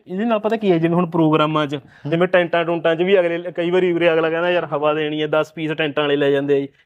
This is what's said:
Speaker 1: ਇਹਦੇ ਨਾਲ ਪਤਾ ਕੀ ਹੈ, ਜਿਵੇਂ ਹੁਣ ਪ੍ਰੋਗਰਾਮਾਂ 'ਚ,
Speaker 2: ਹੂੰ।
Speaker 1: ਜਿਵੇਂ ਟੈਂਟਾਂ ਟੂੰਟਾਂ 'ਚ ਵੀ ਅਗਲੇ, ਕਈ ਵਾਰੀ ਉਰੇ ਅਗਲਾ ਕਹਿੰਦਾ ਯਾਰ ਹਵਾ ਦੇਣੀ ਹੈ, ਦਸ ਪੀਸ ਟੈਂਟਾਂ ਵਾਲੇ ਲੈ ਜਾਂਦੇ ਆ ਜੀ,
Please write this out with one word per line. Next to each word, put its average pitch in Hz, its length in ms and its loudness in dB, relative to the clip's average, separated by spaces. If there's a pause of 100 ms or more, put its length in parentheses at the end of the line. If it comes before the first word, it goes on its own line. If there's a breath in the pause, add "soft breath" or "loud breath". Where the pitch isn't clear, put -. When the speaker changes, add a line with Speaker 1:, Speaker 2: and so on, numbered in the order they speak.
Speaker 1:
ਇਹਦੇ 190 180 -6
ਨਾਲ 233 140 0
ਪਤਾ 220 180 -2
ਕੀ 208 160 2
ਹੈ, 165 60 4
ਜਿਵੇਂ 165 180 0
ਹੁਣ 175 140 0
ਪ੍ਰੋਗਰਾਮਾਂ 156 560 2
'ਚ, 139 80 -6
Speaker 2:
ਹੂੰ। - 360 -12
Speaker 1:
ਜਿਵੇਂ 170 180 2
ਟੈਂਟਾਂ 175 360 2
ਟੂੰਟਾਂ 165 320 0
'ਚ 170 60 0
ਵੀ 190 180 2
ਅਗਲੇ, 175 320 -2
ਕਈ 175 180 -4
ਵਾਰੀ 185 220 2
ਉਰੇ 170 200 2
ਅਗਲਾ 160 180 0
ਕਹਿੰਦਾ 170 200 -2
ਯਾਰ 175 140 0
ਹਵਾ 151 300 -2
ਦੇਣੀ 151 280 -4
ਹੈ, 151 40 -2
ਦਸ 151 260 -2
ਪੀਸ 160 180 -6
ਟੈਂਟਾਂ 151 320 -2
ਵਾਲੇ 143 140 0
ਲੈ 143 140 2
ਜਾਂਦੇ 143 240 0
ਆ 139 40 4
ਜੀ, 139 100 -4 (180)